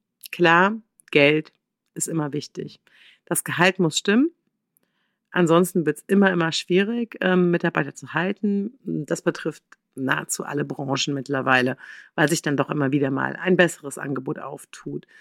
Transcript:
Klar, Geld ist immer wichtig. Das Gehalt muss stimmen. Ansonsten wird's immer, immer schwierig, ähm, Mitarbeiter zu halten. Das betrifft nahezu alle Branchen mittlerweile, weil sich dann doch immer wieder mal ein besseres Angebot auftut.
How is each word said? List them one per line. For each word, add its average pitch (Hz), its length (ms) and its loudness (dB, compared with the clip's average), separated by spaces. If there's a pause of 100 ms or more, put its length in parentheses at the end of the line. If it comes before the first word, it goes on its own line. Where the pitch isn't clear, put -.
(300)
Klar, 180 500 4 (300)
Geld 147 420 4 (420)
ist - 120 -6
immer 151 260 -4
wichtig. - 480 -10 (440)
Das - 180 -4
Gehalt 170 380 2
muss 160 180 2
stimmen. 254 320 2 (1000)
Ansonsten 170 540 2
wird's - 200 -4
immer, 196 260 4
immer 165 180 0
schwierig, 214 720 -2
ähm, 180 300 2
Mitarbeiter 165 440 -2
zu - 200 -16
halten. 202 680 -4
Das 165 380 -6
betrifft - 400 -6 (320)
nahezu 135 500 -4
alle 143 200 -4
Branchen 139 500 -4
mittlerweile, 131 640 0 (380)
weil 156 140 2
sich 160 140 0
dann 147 140 0
doch 143 140 -2
immer 143 200 0
wieder 139 200 0
mal 131 260 -4
ein 185 200 2
besseres 160 420 0
Angebot 131 400 -6
auftut. - 680 -14 (140)